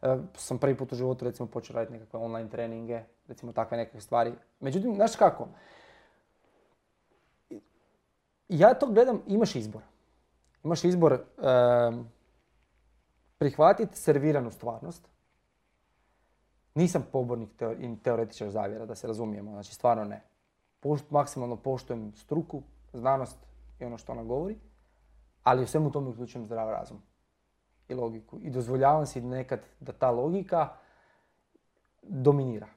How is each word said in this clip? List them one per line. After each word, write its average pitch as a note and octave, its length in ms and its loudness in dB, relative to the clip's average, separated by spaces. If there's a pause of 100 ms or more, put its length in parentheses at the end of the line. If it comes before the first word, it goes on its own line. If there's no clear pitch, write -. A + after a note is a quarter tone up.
e, C3 160 0 (180)
sam - 220 -8
prvi C3+ 200 0
put B2+ 140 -8
u C3+ 40 -10
životu, B2+ 300 -4
recimo, A#2+ 220 -8
počeo - 280 -12
raditi A2+ 180 -6
nekakve A2 260 -14
online A2+ 300 -8
treninge, A2+ 520 -8 (260)
recimo, A#2+ 240 -16
takve A2+ 260 -4
nekakve A2+ 240 -8
stvari. A#2 320 0 (260)
Međutim, F#3+ 360 -2
znaš G#3 200 4
kako? - 320 4 (3000)
Ja G3 240 10
to C4 140 2
gledam, A#3 400 6
imaš G#3 280 2
izbor. A2 260 -8 (840)
Imaš D#3 200 -2
izbor, E3+ 300 6
em, A#2+ 920 2 (1300)
prihvatit D#3+ 540 4
serviranu C#3+ 600 2
stvarnost. A#2 560 -12 (1700)
Nisam E3 360 2
pobornik A#2+ 400 -4
teo-, A2+ 240 -6
i A#2 280 -12
teoretičar A2+ 460 -2
zavjera, G#2+ 360 -6
da A2 100 -12
se A#2+ 120 -12
razumijemo, G#2+ 440 -8
znači, G2+ 220 -14
stvarno A2+ 300 2
ne. G#2 180 -10 (600)
Pošt-, D3 280 -2
maksimalno C3+ 460 0
poštujem A#2 580 -6
struku, D#3 480 -6 (320)
znanost C3 440 -2 (420)
i B2+ 60 -10
ono A#2+ 120 -10
što - 140 -14
ona A#2+ 120 -10
govori, D3+ 340 -6 (840)
ali B2+ 200 4
u A#2 40 -4
svemu D#3 240 0
tome C#3 180 -4
uključujem A#2 360 -10
zdrav A2+ 240 -6
razum G#2 320 -8 (840)
i B2 60 -8
logiku. A2+ 460 -8
I D#3+ 100 -10
dozvoljavam C3 560 2
si B2+ 160 -8
nekad B2+ 380 -6 (200)
da B2+ 120 -16
ta B2+ 200 2
logika E3 560 0 (1300)
dominira. C3 760 0